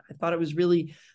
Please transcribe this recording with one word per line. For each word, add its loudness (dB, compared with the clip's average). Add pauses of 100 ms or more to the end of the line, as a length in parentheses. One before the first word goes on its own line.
I -20
thought -2
it -2
was -4
really, 2 (200)